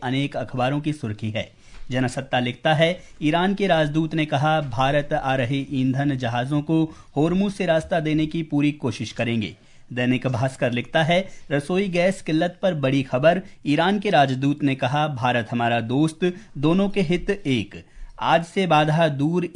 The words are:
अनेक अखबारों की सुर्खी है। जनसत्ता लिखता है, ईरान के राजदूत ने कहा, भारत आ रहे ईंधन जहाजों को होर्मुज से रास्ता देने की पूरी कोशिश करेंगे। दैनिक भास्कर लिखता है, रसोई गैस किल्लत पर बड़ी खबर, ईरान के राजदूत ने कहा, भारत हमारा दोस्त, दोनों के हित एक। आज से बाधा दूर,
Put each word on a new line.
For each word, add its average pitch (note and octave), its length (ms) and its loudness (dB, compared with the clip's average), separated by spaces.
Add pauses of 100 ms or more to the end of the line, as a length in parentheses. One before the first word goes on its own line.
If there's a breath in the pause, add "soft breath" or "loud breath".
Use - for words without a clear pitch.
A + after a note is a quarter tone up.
अनेक C3+ 340 -2
अखबारों C3 440 -2
की D3 120 -2
सुर्खी A2 380 -6
है। G#2 200 -6 (400 soft breath)
जनसत्ता B2+ 500 -2
लिखता A#2+ 340 0
है, E3 240 2 (240 loud breath)
ईरान E3+ 320 2
के G3+ 120 0
राजदूत D#3+ 480 2
ने D#3 120 0
कहा, D3+ 360 2
भारत C#3 520 0
आ C3+ 200 0
रहे C3+ 380 -2
ईंधन C3+ 440 0
जहाजों B2+ 460 -2
को D#3+ 220 2 (320 loud breath)
होर्मुज F3+ 360 2
से G3 140 -4
रास्ता E3 360 2
देने D#3 240 2
की E3 180 -4
पूरी D3 340 2
कोशिश A#2 340 -4
करेंगे। A#2 440 -2 (360 soft breath)
दैनिक B2 340 0
भास्कर B2+ 460 -2
लिखता B2 300 0
है, F3 260 2 (220 loud breath)
रसोई F3+ 380 0
गैस F3+ 340 0
किल्लत E3+ 400 -2
पर F#3 120 2
बड़ी C3+ 280 2
खबर, E3 400 2 (240 loud breath)
ईरान E3 320 2
के G3+ 120 -2
राजदूत C#3 520 2
ने C3+ 120 2
कहा, C#3 340 0
भारत B2 420 0
हमारा A#2 300 0
दोस्त, D#3 520 0 (260 loud breath)
दोनों F3 300 2
के G3 120 -2
हित F3 300 0
एक। G#2+ 540 -4 (360 soft breath)
आज D#3+ 240 2
से F#3+ 220 -2
बाधा D#3 420 4
दूर, E3 480 0